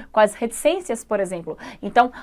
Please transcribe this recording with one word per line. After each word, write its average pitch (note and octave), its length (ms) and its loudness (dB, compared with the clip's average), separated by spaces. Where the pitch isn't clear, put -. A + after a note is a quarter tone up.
Com - 80 0
as G#3+ 140 6
reticências, B3+ 720 -2
por G#3+ 160 -2
exemplo. F3+ 380 -6
Então, A#3 300 2